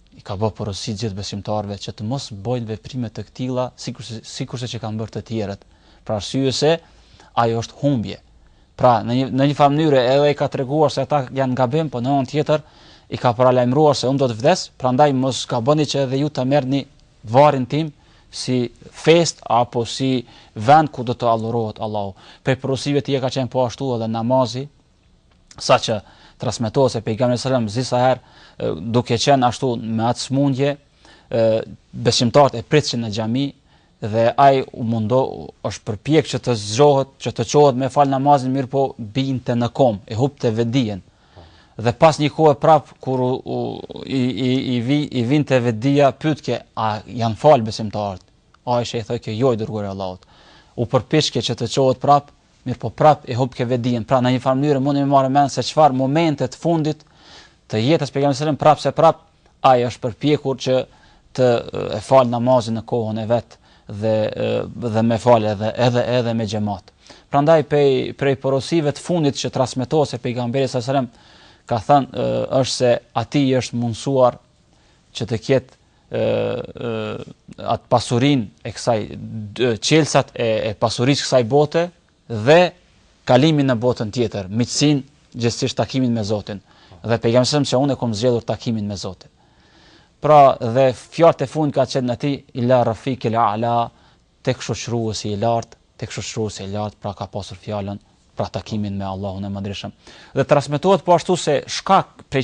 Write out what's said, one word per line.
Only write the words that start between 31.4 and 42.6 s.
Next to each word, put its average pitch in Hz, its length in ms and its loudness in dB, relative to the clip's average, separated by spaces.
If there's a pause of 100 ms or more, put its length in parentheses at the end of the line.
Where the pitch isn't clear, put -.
besimtarët 123 680 2
e 110 60 -8
pritsin 143 400 0
në 113 80 -6
xhami 113 340 -2 (560)
dhe 113 240 0 (140)
ai 139 240 6
u - 240 -8
mundo-, 110 640 -2 (160)
është - 240 -10
përpjek 139 400 0
që 127 160 -4
të 123 160 0
zgjohet, 135 580 2
që 120 160 -6
të 117 140 -2
qohet 147 260 6
me 131 160 -2
fal 143 160 4
namazin, 135 460 2
mirë 131 160 -4
po 135 160 0 (100)
binte 123 640 -4
në 120 160 0
kom, 117 320 2
e 110 100 -8
hupte 131 380 -2
vedijen. 113 480 -2 (800)
Dhe 117 160 0
pas 156 220 4
një 147 140 2
kohe 156 260 4
prap, 147 300 2 (120)